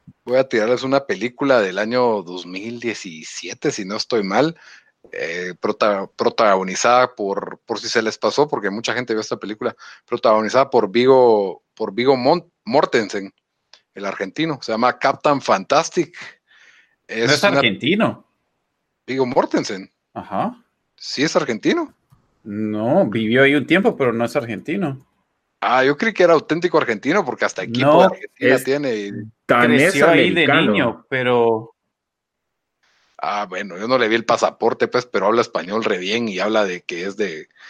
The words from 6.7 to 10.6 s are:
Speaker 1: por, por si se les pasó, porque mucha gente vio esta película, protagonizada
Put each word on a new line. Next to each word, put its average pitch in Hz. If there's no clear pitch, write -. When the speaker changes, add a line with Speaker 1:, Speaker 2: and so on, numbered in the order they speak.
Speaker 1:
por, -
por 107
si 113
se 117
les 110
pasó, 139
porque 110
mucha 110
gente 120
vio 110
esta 110
película, 107
protagonizada 113